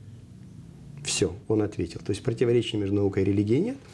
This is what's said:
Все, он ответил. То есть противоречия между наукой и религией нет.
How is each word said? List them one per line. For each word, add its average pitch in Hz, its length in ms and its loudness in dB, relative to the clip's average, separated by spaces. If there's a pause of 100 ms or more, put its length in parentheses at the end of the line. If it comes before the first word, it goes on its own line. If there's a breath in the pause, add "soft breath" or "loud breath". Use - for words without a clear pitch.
(1040)
Все, 90 300 0 (120)
он 110 140 4
ответил. 101 420 -4
То - 80 -6
есть - 120 -4
противоречия 117 540 2
между 101 180 0
наукой 101 260 2
и 95 60 4
религией 104 340 4
нет. 254 160 -2 (160 loud breath)